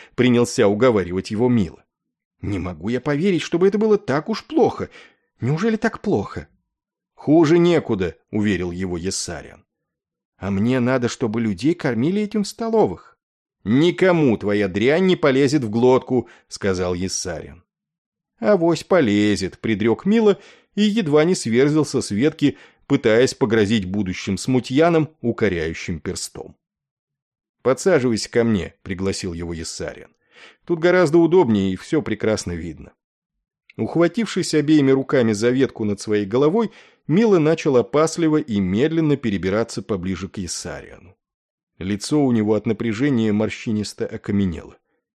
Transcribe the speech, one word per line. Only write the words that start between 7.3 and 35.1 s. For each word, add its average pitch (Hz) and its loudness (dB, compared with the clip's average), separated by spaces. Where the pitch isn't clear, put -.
некуда", 120 2
уверил 92 -2
его 90 -6
Ессариан. - -10
"А 98 -6
мне 117 0
надо, 123 0
чтобы 113 -4
людей 113 -2
кормили 156 -2
этим 208 -4
в - -12
столовых". 220 -4
"Никому 160 2
твоя 104 0
дрянь 131 0
не 180 4
полезет 139 2
в 110 -4
глотку", 123 2
сказал 90 -2
Ессариан. 82 -8
"Авось 170 2
полезет", 104 2
предрёк 110 -2
Мила 214 2
и 202 0
едва 175 2
не 180 2
сверзился 139 0
с - -6
ветки, 139 0
пытаясь 123 2
погрозить 110 0
будущим 92 -4
смутьянам 151 2
укоряющим 87 -2
перстом. - -12
"Подсаживайся 127 0
ко 117 2
мне", 104 0
пригласил 92 -6
его 85 -8
Ессариан. - -12
"Тут 170 -2
гораздо 175 4
удобнее, 117 4
и - -10
всё 151 -2
прекрасно 104 -4
видно". 80 -12
Ухватившись 170 -2
обеими 147 4
руками 131 2